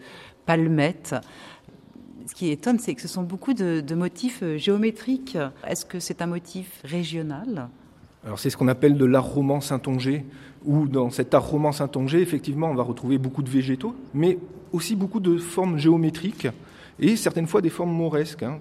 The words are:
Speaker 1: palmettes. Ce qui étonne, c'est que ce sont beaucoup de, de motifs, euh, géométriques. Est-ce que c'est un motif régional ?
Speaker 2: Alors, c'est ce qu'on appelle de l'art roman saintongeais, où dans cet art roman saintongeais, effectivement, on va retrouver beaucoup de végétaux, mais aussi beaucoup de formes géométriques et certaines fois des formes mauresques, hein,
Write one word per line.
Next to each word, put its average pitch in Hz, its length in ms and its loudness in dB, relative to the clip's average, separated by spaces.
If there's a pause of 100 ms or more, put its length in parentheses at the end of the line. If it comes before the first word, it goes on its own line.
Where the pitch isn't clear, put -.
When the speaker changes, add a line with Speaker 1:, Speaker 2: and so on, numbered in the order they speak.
(460)
Speaker 1:
palmettes. 160 720 2 (1120)
Ce - 80 -14
qui 170 160 -2
étonne, 233 260 2
c'est 185 160 -2
que - 80 -12
ce 180 60 -10
sont 180 160 -4
beaucoup 190 320 -4
de, 170 260 0
de 147 140 -4
motifs, 180 480 -4
euh, 156 140 -2
géométriques. 220 800 0 (280)
Est-ce - 180 -6
que 180 140 -10
c'est 175 220 -8
un 170 60 -2
motif 175 560 -8
régional ? 156 840 -6 (560)
Speaker 2:
Alors, 104 120 -8
c'est - 140 0
ce - 60 -6
qu'on 131 100 4
appelle 143 280 6
de 131 100 4
l'art 127 200 6
roman 139 340 0
saintongeais, 135 640 -2 (420)
où 147 220 4
dans 131 220 2
cet - 240 -2
art 131 140 6
roman 147 240 2
saintongeais, 139 500 0
effectivement, 156 480 -2
on 143 60 -2
va 123 80 2
retrouver 123 340 0
beaucoup 131 240 -2
de 131 80 -2
végétaux, 135 460 0 (180)
mais 175 240 2 (340)
aussi 185 240 -2
beaucoup 196 240 -2
de 175 180 4
formes 170 420 0
géométriques 160 680 2 (500)
et 220 200 4
certaines 165 280 0
fois 202 160 2
des 165 80 2
formes 175 220 -2
mauresques, 160 520 -2
hein, 143 180 -6